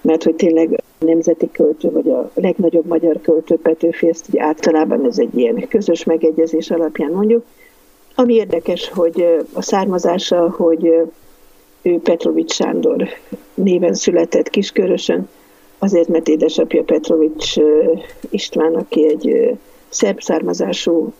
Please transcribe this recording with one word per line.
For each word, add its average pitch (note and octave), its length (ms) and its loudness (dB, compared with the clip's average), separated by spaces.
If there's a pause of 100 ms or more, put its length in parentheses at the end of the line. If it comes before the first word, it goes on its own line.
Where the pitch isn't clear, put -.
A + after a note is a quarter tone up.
mert D#3+ 220 2
hogy D#3+ 120 2
tényleg D#3+ 380 2
a - 320 -8
nemzeti E3 460 0
költő, - 400 0
vagy D#3 180 -2
a B2+ 260 -2
legnagyobb F3 520 0
magyar D#3+ 340 0
költő D#3+ 360 0
Petőfi, E3 520 0
ezt - 200 -4
így - 100 -2
általában - 680 0
ez E3+ 120 -2
egy A#2+ 200 -2
ilyen A#2 300 0
közös E3+ 360 0
megegyezés D#3+ 680 0
alapján D#3+ 400 -2
mondjuk. G#3+ 340 2 (680)
Ami A#3+ 200 2
érdekes, F#3+ 540 -2
hogy, E3 320 -2
ö, E3+ 200 4 (120)
a F#3+ 100 -8
származása, F3+ 880 0
hogy, E3+ 360 0
ö, E3 160 4 (800)
ő F3 160 0
Petrovics E3 540 0
Sándor - 560 -2 (460)
néven F3+ 400 2
született F3 540 0
Kiskörösön, F#3+ 800 -2 (500)
azért, F#3 300 2
mert D#3+ 200 0
édesapja D#3+ 540 0
Petrovics, D#3 760 0
ö, D3+ 340 4 (380)
István, E3 440 -2
aki D#3 340 0
egy, D3+ 200 0
ö, - 220 2 (380)
szerb G3 320 -2
származású F3 1000 -4